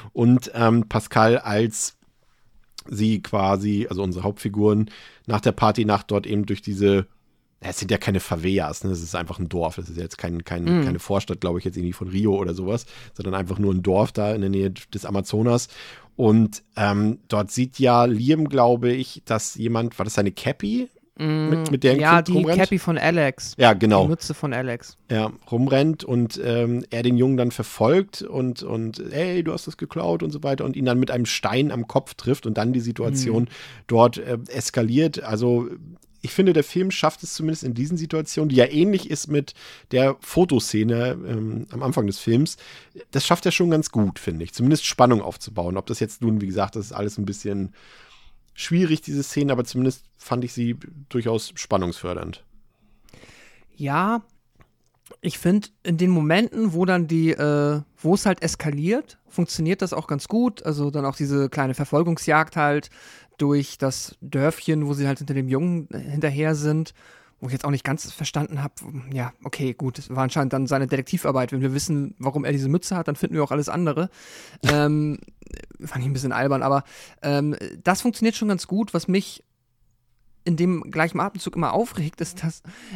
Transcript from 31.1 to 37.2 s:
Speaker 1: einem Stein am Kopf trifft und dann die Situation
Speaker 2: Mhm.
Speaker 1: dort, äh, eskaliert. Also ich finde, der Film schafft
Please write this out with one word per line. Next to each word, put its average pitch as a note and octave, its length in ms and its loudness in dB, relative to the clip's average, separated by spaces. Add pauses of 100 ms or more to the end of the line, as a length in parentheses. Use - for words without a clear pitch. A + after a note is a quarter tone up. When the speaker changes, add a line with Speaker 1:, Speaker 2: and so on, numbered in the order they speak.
Speaker 1:
einem B2 140 0
Stein B2 460 0
am A#2 140 -6
Kopf - 280 -2
trifft - 320 -2
und A2 120 -2
dann A#2 140 2
die B2+ 80 0
Situation A#2 640 0
Speaker 2:
Mhm. A#2+ 40 -2 (400)
Speaker 1:
dort, A#2 300 6
äh, A#2+ 200 -6 (100)
eskaliert. B2+ 720 0
Also A#2+ 460 0 (520)
ich - 120 -10
finde, F#3+ 200 6
der D#3+ 120 4
Film F#3 260 -2
schafft - 320 -2